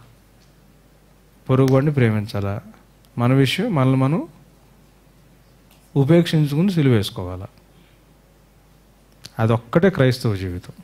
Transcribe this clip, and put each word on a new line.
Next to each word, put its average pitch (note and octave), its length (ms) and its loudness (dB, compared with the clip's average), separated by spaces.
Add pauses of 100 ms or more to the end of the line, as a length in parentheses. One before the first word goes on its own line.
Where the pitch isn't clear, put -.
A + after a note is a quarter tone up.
(1500)
పొరుగువాడిని C3+ 440 2
ప్రేమించాలా, G#2+ 680 -2 (560)
మన B2 160 0
విషయం E3 420 0
మనల్ని C3 220 2
మనం D#3 300 -2 (1700)
ఉపేక్షించుకుని D#3 760 2
సిలువేసుకోవాలా. G2+ 760 -2 (1900)
అదొక్కటే A#2 500 0
క్రైస్తవ B2+ 460 0
జీవితం. F#2 380 -10 (100)